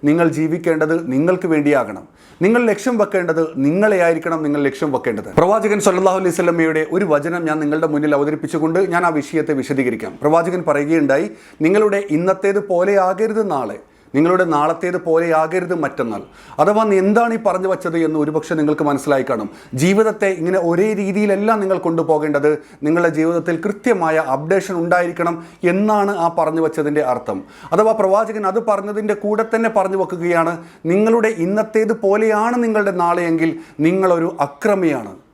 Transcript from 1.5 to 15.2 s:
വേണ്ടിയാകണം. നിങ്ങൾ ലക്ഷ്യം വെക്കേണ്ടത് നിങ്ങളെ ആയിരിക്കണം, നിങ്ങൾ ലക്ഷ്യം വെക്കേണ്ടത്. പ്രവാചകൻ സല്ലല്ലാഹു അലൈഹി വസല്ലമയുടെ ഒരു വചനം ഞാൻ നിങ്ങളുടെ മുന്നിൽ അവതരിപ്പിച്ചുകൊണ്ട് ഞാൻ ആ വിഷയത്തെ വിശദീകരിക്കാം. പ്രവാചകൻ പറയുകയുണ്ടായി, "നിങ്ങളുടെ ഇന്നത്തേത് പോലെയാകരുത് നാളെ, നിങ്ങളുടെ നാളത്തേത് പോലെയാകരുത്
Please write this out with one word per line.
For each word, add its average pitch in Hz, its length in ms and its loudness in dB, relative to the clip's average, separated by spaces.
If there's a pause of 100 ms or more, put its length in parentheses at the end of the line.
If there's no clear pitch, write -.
വേണ്ടിയാകണം. 131 520 0 (400)
നിങ്ങൾ 233 240 4
ലക്ഷ്യം 233 320 -2
വെക്കേണ്ടത് 175 400 0 (240)
നിങ്ങളെ 190 400 2
ആയിരിക്കണം, 165 400 -2
നിങ്ങൾ 147 220 0
ലക്ഷ്യം 139 280 -2
വെക്കേണ്ടത്. 104 340 -4 (100)
പ്രവാചകൻ 202 480 2
സല്ലല്ലാഹു 190 340 2
അലൈഹി 175 140 0
വസല്ലമയുടെ 165 480 2 (140)
ഒരു 202 140 0
വചനം 165 380 -2
ഞാൻ 156 140 -2
നിങ്ങളുടെ 156 320 0
മുന്നിൽ 147 240 2
അവതരിപ്പിച്ചുകൊണ്ട് 156 600 -2 (160)
ഞാൻ 180 140 0
ആ - 100 -4
വിഷയത്തെ 151 320 -4 (100)
വിശദീകരിക്കാം. 117 520 -4 (100)
പ്രവാചകൻ 170 460 2
പറയുകയുണ്ടായി, 147 580 0 (400)
"നിങ്ങളുടെ 202 340 2 (160)
ഇന്നത്തേത് 190 440 0 (100)
പോലെയാകരുത് 196 680 0 (120)
നാളെ, 120 240 -4 (400)
നിങ്ങളുടെ 175 360 4
നാളത്തേത് 165 440 0 (100)
പോലെയാകരുത് 165 680 0 (120)